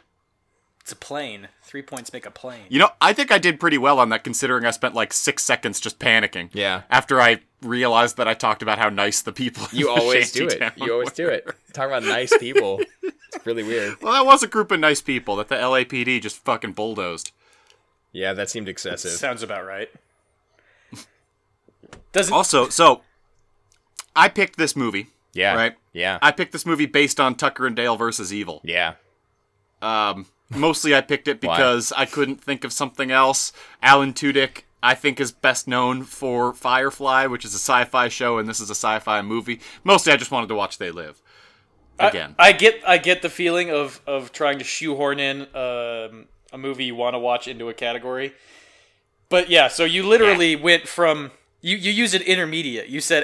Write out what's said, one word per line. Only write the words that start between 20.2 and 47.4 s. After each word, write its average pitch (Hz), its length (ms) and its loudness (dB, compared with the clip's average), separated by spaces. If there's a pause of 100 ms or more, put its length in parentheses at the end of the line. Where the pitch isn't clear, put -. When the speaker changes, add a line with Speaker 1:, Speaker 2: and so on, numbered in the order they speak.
Speaker 1:
Doesn't 185 220 0
Speaker 2:
Also, 147 340 4
so, 156 340 6 (1120)
I 180 120 8
picked 196 280 -2
this 160 180 0
movie. 110 320 -4 (260)
Speaker 3:
Yeah. 92 220 2
Speaker 2:
Right? 113 200 0 (180)
Speaker 3:
Yeah. 90 280 -4
Speaker 2:
I 147 120 4
picked - 200 -6
this 165 140 -10
movie 151 200 0
based 143 340 0
on 127 160 2
Tucker 135 320 -4
and 113 80 -6
Dale 117 200 0
versus 110 380 -6
Evil. 87 300 -10
Speaker 3:
Yeah. 82 300 -2 (840)
Speaker 2:
Um, 107 460 -4 (260)
mostly 151 400 0
I 135 100 6
picked 143 260 -4
it 135 120 -4
Speaker 3:
Why? 82 160 0
Speaker 2:
because 123 400 2
I 135 100 0
couldn't 139 360 -4
think 135 220 -6
of 120 80 -10
something 131 400 -6
else. 135 400 2 (280)
Alan 135 320 6
Tudyk, 135 500 0 (200)
I 127 140 4
think, 135 240 -2
is 123 100 -2
best - 380 -2
known 127 340 0
for 123 500 -2
Firefly, 131 760 0
which 123 180 -8
is 104 100 -12
a 98 40 -8
sci-fi 123 500 0
show, 120 300 -2
and 110 100 -4
this 110 100 -8
is 104 120 -10
a 101 40 -6
sci-fi 110 480 -2
movie. 110 380 -6 (240)
Mostly 185 280 6
I 139 40 8
just - 160 -8
wanted 117 160 -4
to 107 80 -4
watch 98 220 -4
They 90 120 -8
Live. 82 320 -16 (800)
Speaker 1:
I, 196 80 4
Speaker 2:
Again. 147 320 -4
Speaker 1:
I 185 120 12
get, 220 320 4
I 180 140 6
get 180 240 2
the 175 80 -4
feeling 175 400 -2
of, 147 360 -4
of 135 260 -6
trying 143 260 0
to 127 60 -12
shoehorn 143 560 -4
in, 139 220 -4 (120)
um, 117 720 -8 (260)
a 135 60 -18
movie 131 280 -8
you 120 100 -8
want 120 180 -2
to 123 60 -6
watch 120 260 -2